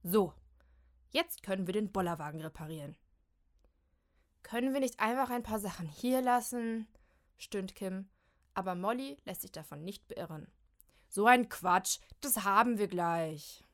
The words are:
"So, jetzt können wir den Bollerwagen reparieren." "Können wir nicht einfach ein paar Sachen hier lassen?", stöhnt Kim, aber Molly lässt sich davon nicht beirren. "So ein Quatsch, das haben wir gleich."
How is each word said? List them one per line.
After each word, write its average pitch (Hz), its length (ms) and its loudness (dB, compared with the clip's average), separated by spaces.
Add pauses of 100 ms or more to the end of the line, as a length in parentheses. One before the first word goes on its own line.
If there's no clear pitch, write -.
"So, 185 320 2 (760)
jetzt - 320 0
können 190 240 -2
wir 180 60 -2
den 208 180 -2
Bollerwagen 165 500 -2
reparieren." 151 560 -10 (1400)
"Können 247 320 -2
wir 277 60 0
nicht 262 200 -2
einfach 240 300 2
ein 240 140 -2
paar 220 160 -4
Sachen 180 280 -6
hier 254 360 0
lassen?", 233 640 0 (500)
stöhnt - 380 -8
Kim, 190 340 -6 (460)
aber 190 180 -2
Molly 247 500 -2
lässt - 180 -10
sich - 100 -14
davon 151 320 -12
nicht 196 240 -10
beirren. 165 400 -10 (600)
"So 202 200 4
ein 247 200 8
Quatsch, 180 520 2 (220)
das 233 220 0
haben 214 360 6
wir 208 80 2
gleich." 170 760 -2 (100)